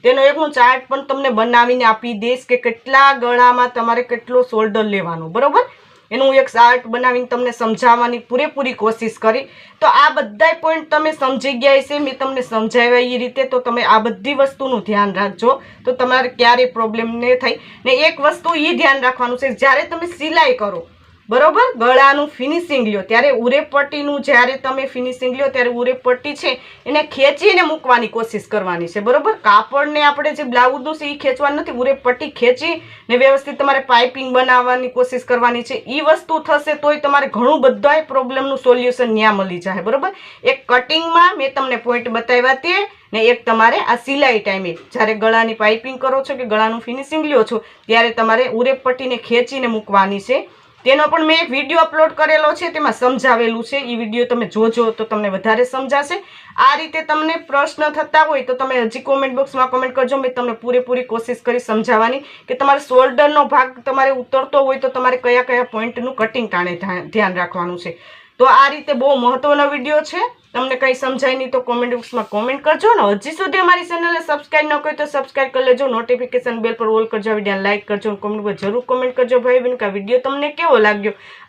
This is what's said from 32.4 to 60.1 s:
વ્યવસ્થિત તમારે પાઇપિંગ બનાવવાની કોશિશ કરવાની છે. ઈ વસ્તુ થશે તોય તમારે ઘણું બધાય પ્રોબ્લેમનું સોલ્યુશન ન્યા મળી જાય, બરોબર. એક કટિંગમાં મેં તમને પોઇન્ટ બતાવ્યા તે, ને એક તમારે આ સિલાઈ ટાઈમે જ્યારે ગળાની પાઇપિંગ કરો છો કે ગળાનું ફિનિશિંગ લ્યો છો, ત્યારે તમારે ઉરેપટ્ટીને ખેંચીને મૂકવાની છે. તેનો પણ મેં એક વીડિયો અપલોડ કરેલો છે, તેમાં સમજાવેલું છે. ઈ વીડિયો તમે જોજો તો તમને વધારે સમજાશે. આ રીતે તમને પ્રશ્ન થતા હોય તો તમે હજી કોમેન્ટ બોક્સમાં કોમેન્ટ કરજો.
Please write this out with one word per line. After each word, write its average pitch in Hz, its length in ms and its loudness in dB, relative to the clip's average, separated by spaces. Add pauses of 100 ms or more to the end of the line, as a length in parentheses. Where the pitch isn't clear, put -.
વ્યવસ્થિત 269 420 2
તમારે 277 220 2
પાઇપિંગ 254 520 0
બનાવવાની 254 560 2
કોશિશ 247 360 -2
કરવાની 240 380 0
છે. 247 260 -10
ઈ 277 120 -4
વસ્તુ 311 380 0
થશે 302 360 -2
તોય 294 220 0
તમારે 277 300 0
ઘણું 247 340 0
બધાય 262 420 2
પ્રોબ્લેમનું 269 560 -4
સોલ્યુશન 247 540 0
ન્યા 214 200 2
મળી 190 260 -4
જાય, 185 240 -8
બરોબર. 277 300 -2 (320)
એક - 240 -2
કટિંગમાં 330 720 2
મેં 269 160 -4
તમને 262 220 -2
પોઇન્ટ 240 320 -4
બતાવ્યા 247 460 0
તે, 339 200 -2 (380)
ને 220 120 -2
એક 240 220 2
તમારે 226 320 2
આ - 180 0
સિલાઈ 269 420 0
ટાઈમે 190 340 -4 (200)
જ્યારે 220 220 -2
ગળાની 220 400 0
પાઇપિંગ 226 440 -2
કરો 262 240 -2
છો 269 140 -6
કે 254 80 -8
ગળાનું 220 360 -2
ફિનિશિંગ 277 460 -6
લ્યો 277 160 2
છો, 220 160 -2
ત્યારે 233 520 -2
તમારે 226 380 0
ઉરેપટ્ટીને 254 680 -2
ખેંચીને 247 500 -2
મૂકવાની 202 540 0
છે. - 280 -4 (360)
તેનો 285 220 4
પણ 320 200 0
મેં 320 100 4
એક 330 140 -2
વીડિયો 285 300 0
અપલોડ 311 320 2
કરેલો 302 400 2
છે, 349 180 -6
તેમાં 294 220 -2
સમજાવેલું 233 720 0
છે. 277 140 -6
ઈ 240 180 -6
વીડિયો 226 280 -4
તમે 240 220 -4
જોજો 226 440 0
તો 220 140 -6
તમને 208 240 -4
વધારે 220 360 0
સમજાશે. 277 520 -4 (400)
આ 285 200 4
રીતે 320 260 -6
તમને 311 340 -2
પ્રશ્ન 302 540 -2
થતા 302 320 0
હોય 302 200 0
તો 254 120 -4
તમે 254 260 -2
હજી 233 200 -4
કોમેન્ટ 269 360 -2
બોક્સમાં 269 320 0
કોમેન્ટ 254 260 -4
કરજો. 262 220 0